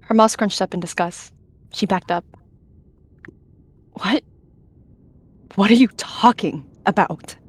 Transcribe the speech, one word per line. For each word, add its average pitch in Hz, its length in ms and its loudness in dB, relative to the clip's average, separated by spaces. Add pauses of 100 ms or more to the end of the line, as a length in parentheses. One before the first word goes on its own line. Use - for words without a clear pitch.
Her - 120 -6
moss 220 220 6
crunched - 260 -4
up 185 120 -4
in 180 60 -6
disgust. 175 540 -8 (400)
She - 120 -6
backed 185 260 -2
up. 175 140 -2 (1700)
What? - 300 -4 (1300)
What 202 160 2
are 233 40 8
you 247 120 6 (100)
talking - 680 0 (200)
about? - 500 -2 (140)